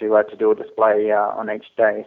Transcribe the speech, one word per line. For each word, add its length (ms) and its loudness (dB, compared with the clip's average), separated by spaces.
to, 160 2
uh, 80 6
to 120 -12
do 140 0
a 60 4
display, 560 0
uh, 80 2
on 280 -4
each 180 -10
day. 300 0